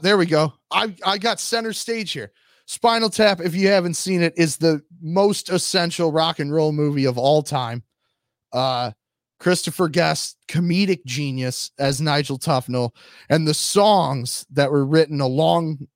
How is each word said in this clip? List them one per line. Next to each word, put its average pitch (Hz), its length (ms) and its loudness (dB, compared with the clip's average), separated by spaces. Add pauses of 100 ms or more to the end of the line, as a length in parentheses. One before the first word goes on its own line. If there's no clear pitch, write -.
there 196 160 4
we 170 80 2
go. 156 280 0 (160)
I, 196 240 -2 (120)
I 196 120 0
got 208 220 -4
center 226 320 -4
stage 226 400 -8
here. 113 200 -12 (340)
Spinal 226 440 0
Tap, 202 300 2
if 180 140 -4
you 190 140 2
haven't 175 260 2
seen 180 280 0
it, 165 140 0
is 165 220 2
the 160 240 2 (180)
most 185 480 0
essential 170 640 -2
rock 160 260 0
and 143 140 -4
roll 156 200 0
movie 147 340 0
of 123 100 0
all 143 260 4
time. 120 400 -6 (720)
Uh, 123 380 -2 (480)
Christopher 175 500 0
Guest, 156 480 -2 (120)
comedic 180 560 0
genius 131 720 -6
as 139 220 0
Nigel 143 380 0
Tufnell, 127 520 -2 (400)
and 156 160 4
the 151 80 2
songs 165 960 2
that 143 220 2
were 143 120 2
written 151 360 2
along 156 760 0